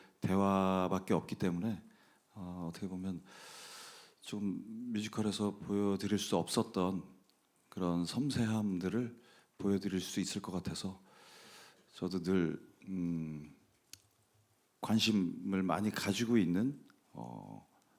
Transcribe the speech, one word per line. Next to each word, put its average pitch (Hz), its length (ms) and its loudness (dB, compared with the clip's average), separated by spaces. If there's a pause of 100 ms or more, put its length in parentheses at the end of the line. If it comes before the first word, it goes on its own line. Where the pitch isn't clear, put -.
(200)
대화밖에 95 960 4
없기 76 220 0
때문에, 90 460 -2 (520)
어, 90 340 -8
어떻게 85 180 -6
보면 92 360 -6 (1040)
좀 101 400 -4 (280)
뮤지컬에서 107 680 0
보여드릴 101 600 2
수 - 180 0
없었던 92 680 0 (640)
그런 87 380 0
섬세함들을 110 1120 0 (380)
보여드릴 98 420 0
수 - 200 -4
있을 95 200 -2
것 95 100 -8
같아서 90 500 -4 (920)
저도 90 300 -2
늘, 85 360 4 (300)
음, 80 680 -4 (1300)
관심을 98 840 2
많이 95 280 2
가지고 110 480 2
있는, 101 400 4 (340)
어, 53 560 -14 (300)